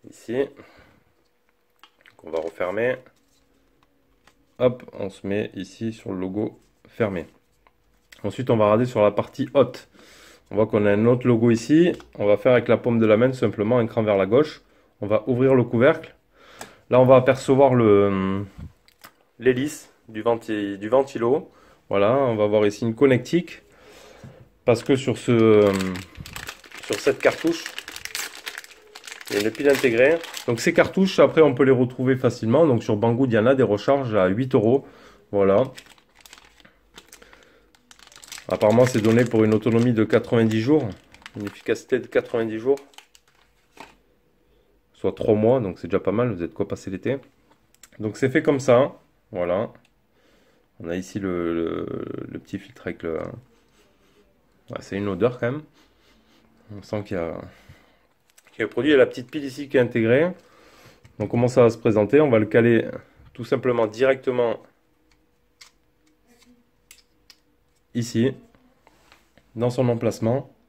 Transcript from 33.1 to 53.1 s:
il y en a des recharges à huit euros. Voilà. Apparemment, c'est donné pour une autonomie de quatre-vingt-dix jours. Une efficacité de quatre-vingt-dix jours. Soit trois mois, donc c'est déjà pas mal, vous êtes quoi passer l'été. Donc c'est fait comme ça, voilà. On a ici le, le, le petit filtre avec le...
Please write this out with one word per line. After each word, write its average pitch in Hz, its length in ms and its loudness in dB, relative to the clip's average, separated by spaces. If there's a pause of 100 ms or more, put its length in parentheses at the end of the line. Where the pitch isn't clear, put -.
il 113 40 0
y 110 40 4
en 110 80 2
a 139 80 4
des 131 80 2
recharges 113 500 0
à 95 140 2
huit 120 260 -2
euros. 120 320 2 (460)
Voilà. 98 320 2 (2750)
Apparemment, 113 380 4
c'est 123 160 -2
donné 113 240 4
pour 113 180 2
une 107 120 4
autonomie 117 380 0
de 107 100 0
quatre-vingt-dix 110 580 0
jours. 135 260 0 (480)
Une 104 120 -10
efficacité - 500 -6
de 110 80 -6
quatre-vingt-dix 113 540 -4
jours. 135 180 0 (2250)
Soit - 200 -6
trois - 200 0
mois, 113 280 2
donc 92 180 -8
c'est 92 80 -14
déjà 90 140 -2
pas 92 100 -4
mal, 117 200 -2
vous 87 120 -6
êtes 78 100 -8
quoi 101 140 -6
passer - 240 -10
l'été. 110 260 -6 (800)
Donc 107 200 -8
c'est 131 120 0
fait 151 140 0
comme 147 160 0
ça, 131 400 2 (320)
voilà. 90 400 -4 (1080)
On 82 100 -12
a 85 60 -6
ici 95 220 -10
le, 87 380 -4
le, 85 320 -6 (400)
le - 120 -14
petit - 200 -12
filtre - 260 -20
avec 87 160 -10
le... 80 160 -6 (1500)